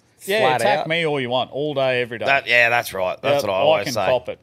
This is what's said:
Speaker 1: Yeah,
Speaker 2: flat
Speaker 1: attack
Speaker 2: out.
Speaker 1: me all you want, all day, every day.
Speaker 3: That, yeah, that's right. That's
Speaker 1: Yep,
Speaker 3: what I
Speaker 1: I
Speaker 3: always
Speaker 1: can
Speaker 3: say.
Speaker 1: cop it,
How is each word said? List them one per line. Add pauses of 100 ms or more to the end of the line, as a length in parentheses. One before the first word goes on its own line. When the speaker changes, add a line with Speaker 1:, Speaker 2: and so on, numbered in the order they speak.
(240)
Speaker 1:
Yeah,
Speaker 2:
flat
Speaker 1:
attack
Speaker 2:
out.
Speaker 1:
me
all
you
want,
all
day,
every
day.
Speaker 3:
That,
yeah,
that's
right.
That's
Speaker 1:
Yep,
Speaker 3:
what
I
Speaker 1:
I
Speaker 3:
always
Speaker 1:
can
Speaker 3:
say.
Speaker 1:
cop
it,